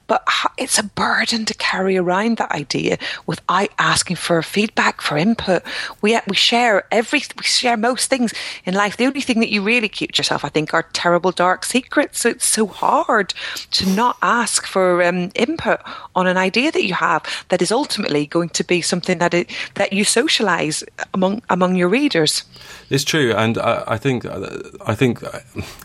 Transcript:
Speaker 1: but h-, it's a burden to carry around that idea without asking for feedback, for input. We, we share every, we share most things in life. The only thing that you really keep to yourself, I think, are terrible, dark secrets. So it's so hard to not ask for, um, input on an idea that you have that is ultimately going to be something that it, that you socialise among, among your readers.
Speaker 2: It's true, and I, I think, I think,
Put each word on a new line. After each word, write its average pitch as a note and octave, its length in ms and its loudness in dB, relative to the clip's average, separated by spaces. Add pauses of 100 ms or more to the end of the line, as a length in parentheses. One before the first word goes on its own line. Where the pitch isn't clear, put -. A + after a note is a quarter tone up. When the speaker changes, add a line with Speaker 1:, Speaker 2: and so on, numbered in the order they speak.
Speaker 1:
but - 220 0
h-, - 300 0
it's - 200 -2
a A3 40 0
burden G#3+ 640 -2
to G#3+ 80 -4
carry F#3+ 420 0
around F#3+ 400 2
that - 140 -4
idea D#3 480 -2 (280)
without F3+ 420 -2 (100)
asking D#3+ 380 0
for E3 260 0
feedback, G#3+ 580 -2
for - 160 -4
input. F#3+ 460 2 (400)
We, A3 160 4 (100)
we F#3+ 80 -2
share A#3 560 4
every, A#3+ 300 2 (160)
we - 60 -8
share A#3+ 340 2
most A#3+ 320 0
things B3 240 0 (320)
in F#3 80 0
life. G3+ 240 0
The A#3+ 80 4
only C4+ 160 0
thing A3+ 180 2
that A3+ 100 0
you G#3 120 0
really A3 260 0
keep - 240 -6
to - 80 -2
yourself, - 240 0
I C#3+ 60 -4
think, D#3 240 0
are E3 80 4 (100)
terrible, F3 380 2
dark F3+ 340 0
secrets. - 560 0
So A#3 100 2
it's - 160 -4
so A3 200 2
hard A3 640 2 (400)
to F#3+ 160 0
not F3+ 320 2
ask G#3+ 460 2
for, F3+ 360 2
um, F3 320 0
input A#3+ 460 0 (340)
on F3+ 120 2
an F#3 100 2
idea G3 360 2
that F4+ 120 0
you F#3+ 100 -2
have D#3+ 280 0 (260)
that F3+ 140 2
is F3 100 2
ultimately G3 540 -2
going E3+ 240 -2
to - 140 -4
be F3+ 180 0
something F3+ 360 -2
that F3 140 2
it, F3 180 0 (240)
that G3 200 -2
you G3+ 100 2
socialise F#3 800 0 (320)
among, F#3+ 340 0
among F#3 280 2
your F3 120 2
readers. F#3+ 560 2 (460)
Speaker 2:
It's C#3 140 2
true, C3+ 300 2
and A2 220 2
I, - 320 0
I A2+ 100 0
think, B2+ 280 -2
I - 680 -6
think, A#2 280 2 (640)